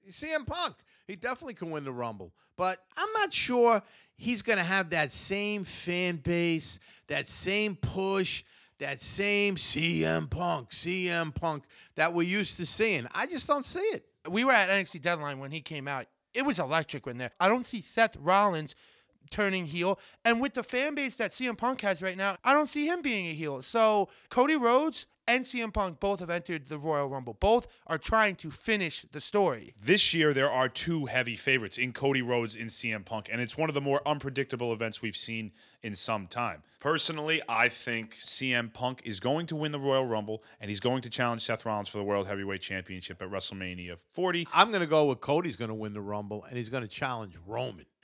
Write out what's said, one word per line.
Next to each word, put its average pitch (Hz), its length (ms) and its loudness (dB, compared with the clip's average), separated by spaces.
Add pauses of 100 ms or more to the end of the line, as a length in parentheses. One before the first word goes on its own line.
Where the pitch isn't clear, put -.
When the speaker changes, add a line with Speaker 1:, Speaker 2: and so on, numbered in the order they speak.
Speaker 1:
C 311 220 -8
M 302 140 -2
Punk, 320 300 -2 (320)
he 202 80 -10
definitely 240 400 -6
can 165 160 -8
win 151 140 -6
the 135 60 -4
Rumble. 117 440 -6 (200)
But 185 300 -2 (120)
I'm 403 160 -2
not 415 200 0
sure 233 480 4 (360)
he's 220 240 -2
gonna 196 240 2
have 185 240 2
that 151 240 2
same 202 500 -2
fan 175 540 -2
base, 170 600 0 (300)
that 143 180 -2
same 202 520 0
push, 190 680 0 (360)
that 139 220 -6
same 202 540 2
C 160 480 2
M 160 240 2
Punk, 160 460 -2
C 180 340 -2
M 170 240 0
Punk 156 320 -4 (320)
that 165 180 4
we're 170 140 2
used 196 300 0
to 175 80 -4
seeing. 185 480 0
I 226 140 -2
just 349 200 -4
don't 285 160 2
see - 160 -6
it. 415 300 -2 (180)
Speaker 2:
We 202 160 2
were 262 80 6
at 202 180 6
N 196 100 6
X 185 120 -2
T 165 80 -12
Deadline 147 400 -2
when 139 120 -10
he 160 100 -6
came 143 260 -8
out. 135 200 -4 (260)
It 240 80 0
was 269 180 2
electric 147 480 0
in 123 80 -6
there. 123 240 -6
I 180 80 6
don't 240 180 4
see 226 140 -6
Seth - 380 2
Rollins 170 580 2 (540)
turning 190 380 0
heel. 175 300 0 (280)
And 233 160 4
with 277 120 0
the 240 100 -2
fan 277 320 -2
base 277 200 -4
that 208 180 -2
C 254 140 -4
M 233 80 -2
Punk 254 260 -2
has 190 200 0
right 185 160 -4
now, 190 260 0
I 233 80 4
don't 294 160 6
see 294 200 -2
him 349 140 0
being 214 260 0
a 160 60 -4
heel. 147 280 -4
So 214 480 4 (200)
Cody 294 280 4
Rhodes 262 480 2 (220)
and 247 180 2
C 247 160 -4
M 220 100 -4
Punk 185 280 -2
both 202 220 0
have 170 100 -6
entered 170 380 -4
the 151 100 -6
Royal 143 280 0
Rumble. 127 280 -6
Both 233 320 4 (180)
are 160 140 -2
trying 214 380 4
to 160 120 -12
finish 190 600 -2
the 147 100 -10
story. 147 580 2
Speaker 3:
This 160 320 6
year, 156 220 6
there 135 160 4
are 127 180 2
two 160 380 -2
heavy 120 300 0
favorites 120 420 0
in 123 160 -2
Cody 135 300 2
Rhodes 117 320 0
and 113 160 -8
C 117 200 -4
M 104 120 -4
Punk, 107 280 -8
and 117 80 -2
it's 120 160 -4
one 160 140 0
of 143 60 -4
the 143 60 2
more 139 260 2
unpredictable 131 640 -2
events 110 300 -4
we've 110 120 -6
seen 113 360 -6 (320)
in 107 100 -6
some 101 320 -2
time. 101 380 -6 (160)
Personally, 156 680 0
I 117 220 4
think 113 500 -6
C 131 360 -2
M 117 140 0
Punk 127 340 -4
is 104 160 -6
going 143 260 0
to 156 100 -6
win 151 160 -4
the 147 80 -6
Royal 135 280 2
Rumble, 107 360 -4 (160)
and 104 120 -8
he's 98 80 -4
going 123 240 0
to 117 80 -10
challenge 120 320 0
Seth 113 200 -2
Rollins 104 260 -4
for 104 100 -6
the 101 40 -2
World 101 220 2
Heavyweight 98 360 -6
Championship 92 600 -8
at 95 80 -8
WrestleMania 90 680 -6 (120)
forty. 175 400 -2
Speaker 1:
I'm 196 200 6
gonna 180 160 2
go 151 180 6
with 131 160 0
Cody's 151 360 0
gonna 110 180 -4
win 107 180 -6
the 104 80 -8
Rumble, 104 440 -6
and 123 120 -10
he's 113 120 -6
gonna 120 180 -4
challenge 113 480 -6 (100)
Roman. 110 400 -6 (180)